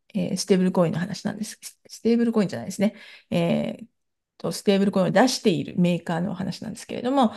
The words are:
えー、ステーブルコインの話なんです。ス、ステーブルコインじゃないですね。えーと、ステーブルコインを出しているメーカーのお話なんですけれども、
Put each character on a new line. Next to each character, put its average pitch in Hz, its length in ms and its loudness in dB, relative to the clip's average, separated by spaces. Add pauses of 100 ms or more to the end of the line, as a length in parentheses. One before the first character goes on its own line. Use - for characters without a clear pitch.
(120)
え 185 220 -2
ー、 - 20 0
ス - 100 -6
テ 196 100 4
ー - 20 2
ブ 185 60 4
ル 185 80 2
コ 180 140 2
イ 160 40 -2
ン - 20 -2
の - 60 -4
話 - 260 -6
な - 80 -4
ん 208 60 -12
で 214 60 -8
す。 - 180 -12
ス、 - 240 -18
ス - 160 -20
テ 226 120 2
ー - 20 4
ブ 240 80 2
ル 233 80 2
コ 220 100 2
イ 185 40 2
ン - 20 -10
じ - 80 -8
ゃ - 20 -8
な 117 60 -10
い - 20 -12
で 190 60 -8
す - 80 -8
ね。 202 140 2 (360)
え 170 500 0
ー 226 40 -16 (520)
と、 - 160 -4
ス - 100 -10
テ 196 140 4
ー - 20 4
ブ 196 80 4
ル 196 60 2
コ 196 80 2
イ 185 40 2
ン - 20 2
を 160 40 0
出 208 180 6
し - 120 -4
て 214 100 2
い 151 140 0
る - 140 -12
メ 175 180 4
ー 165 80 -8
カ 170 120 -4
ー 165 40 -2
の 180 120 -4
お - 20 -6
話 185 280 -8
な - 80 -10
ん - 40 -10
で - 40 -14
す - 80 -16
け - 100 -10
れ - 60 -6
ど 247 100 -2
も、 262 240 2